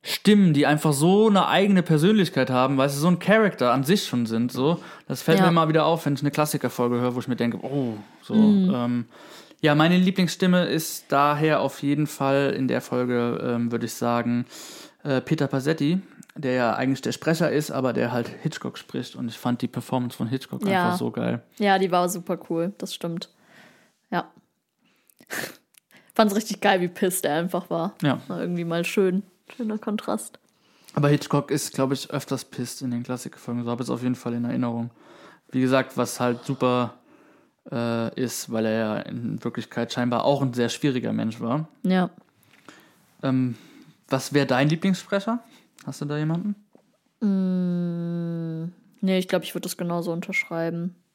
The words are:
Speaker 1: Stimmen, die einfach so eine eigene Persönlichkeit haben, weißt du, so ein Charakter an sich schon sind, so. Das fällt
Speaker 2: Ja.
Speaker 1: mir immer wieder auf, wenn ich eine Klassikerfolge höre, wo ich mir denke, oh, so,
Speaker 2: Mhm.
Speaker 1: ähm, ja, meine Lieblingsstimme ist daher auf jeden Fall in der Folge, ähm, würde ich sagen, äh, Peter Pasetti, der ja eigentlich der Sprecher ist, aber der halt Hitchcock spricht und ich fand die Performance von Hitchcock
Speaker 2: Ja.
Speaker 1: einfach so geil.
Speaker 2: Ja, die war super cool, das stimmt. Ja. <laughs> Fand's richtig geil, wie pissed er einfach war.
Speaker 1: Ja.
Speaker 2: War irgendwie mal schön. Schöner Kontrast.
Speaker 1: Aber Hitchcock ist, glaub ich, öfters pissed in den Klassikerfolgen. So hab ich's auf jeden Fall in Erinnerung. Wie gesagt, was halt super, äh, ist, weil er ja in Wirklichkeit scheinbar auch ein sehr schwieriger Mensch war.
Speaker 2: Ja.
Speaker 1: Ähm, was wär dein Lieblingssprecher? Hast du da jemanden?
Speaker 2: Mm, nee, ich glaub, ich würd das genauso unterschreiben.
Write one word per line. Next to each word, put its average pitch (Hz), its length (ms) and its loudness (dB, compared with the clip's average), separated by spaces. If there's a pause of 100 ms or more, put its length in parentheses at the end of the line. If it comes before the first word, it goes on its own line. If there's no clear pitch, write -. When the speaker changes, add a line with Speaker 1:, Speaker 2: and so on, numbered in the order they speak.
Speaker 1:
Stimmen, 196 460 6
die 143 120 4
einfach 147 280 4
so 190 340 6
eine 196 200 4
eigene 185 340 4
Persönlichkeit 165 680 4
haben, 131 280 2
weißt 139 180 2
du, 143 40 -4
so 165 80 4
ein 175 100 4
Charakter 185 540 4
an 131 120 2
sich 190 220 2
schon 120 180 -2
sind, 113 260 0
so. 147 300 0 (260)
Das 139 140 -6
fällt 165 180 4
Speaker 2:
Ja. 190 60 6
Speaker 1:
mir 185 60 6
immer 165 180 4
wieder 156 160 4
auf, 165 220 2
wenn 143 80 2
ich 127 80 -4
eine 143 80 2
Klassikerfolge 127 680 0
höre, 123 160 0
wo 123 60 -4
ich - 80 -8
mir 120 80 -2
denke, 117 260 -2
oh, 131 320 -2 (280)
so, - 120 -10
Speaker 2:
Mhm. 202 400 6
Speaker 1:
ähm, 120 300 0 (560)
ja, 147 140 4
meine 170 240 6
Lieblingsstimme 180 680 4
ist 160 460 -4
daher 147 480 4
auf 135 220 -2
jeden 143 240 2
Fall 139 500 2
in 131 120 -2
der 120 120 0
Folge, 123 640 -2
ähm, 120 280 -2
würde 117 140 -2
ich 110 100 -8
sagen, 120 520 0 (580)
äh, 135 160 0
Peter 147 260 -2
Pasetti, 147 540 0 (360)
der 131 180 -2
ja 120 200 2
eigentlich 131 280 -2
der 113 100 -4
Sprecher 160 400 0
ist, 151 180 -2
aber 127 220 -2
der 120 180 0
halt 120 180 -2
Hitchcock - 500 -8
spricht - 360 -10
und 127 140 -6
ich 113 80 -10
fand 123 240 -2
die 123 80 -4
Performance - 480 -6
von - 120 -6
Hitchcock 131 380 -6
Speaker 2:
Ja. 185 200 2
Speaker 1:
einfach 180 120 0
so 120 120 -4
geil. 117 320 -4 (160)
Speaker 2:
Ja, 196 200 4
die 185 120 0
war 175 180 2
super 175 300 -6 (100)
cool, 170 300 -2
das - 160 -8
stimmt. 170 340 -8 (840)
Ja. 175 140 -2 (1040)
<laughs> - 840 -14
Fand's 214 200 4
richtig 208 280 -2
geil, 196 180 4
wie 175 80 0
pissed 180 380 -2
er 143 100 0
einfach 185 320 -4
war. 170 340 -4
Speaker 1:
Ja. 143 260 2
Speaker 2:
War 175 120 -6
irgendwie 170 240 -4
mal 165 220 -2
schön. 190 360 2 (340)
Schöner 214 220 -6
Kontrast. - 600 -6 (560)
Speaker 1:
Aber 147 140 2
Hitchcock 143 420 0
ist, - 240 -4
glaub 135 160 0
ich, 135 200 -4
öfters 135 340 -6
pissed - 380 -10
in 127 80 -4
den 120 120 -4
Klassikerfolgen. 120 640 -8
So 117 60 -4
hab 120 100 -4
ich's 123 80 -6
auf 123 140 -4
jeden 127 120 -2
Fall 120 200 -8
in 117 100 -4
Erinnerung. 120 460 -4 (600)
Wie 131 120 0
gesagt, 131 340 2
was 123 240 -2
halt 123 240 -2
super, 123 500 0 (800)
äh, 117 480 -4
ist, 120 320 -6
weil 110 140 -2
er 110 120 0
ja 107 220 -2
in - 420 -8
Wirklichkeit 117 500 -6
scheinbar 123 320 -2
auch 139 180 2
ein 131 100 -2
sehr 120 160 0
schwieriger 120 460 -2
Mensch 113 260 -4
war. 135 280 -4 (140)
Speaker 2:
Ja. 185 280 2 (1120)
Speaker 1:
Ähm, 127 320 0 (540)
was 135 260 -4
wär 143 100 6
dein 131 240 4
Lieblingssprecher? 196 680 0 (480)
Hast - 160 -12
du - 20 -6
da 147 140 -4
jemanden? 170 360 -2 (640)
Speaker 2:
Mm, 170 1500 -2 (280)
nee, 190 180 2
ich 180 100 -2
glaub, 180 160 0
ich - 100 -14
würd 175 100 -6
das 180 120 -8
genauso 175 360 -4
unterschreiben. 170 840 -6 (200)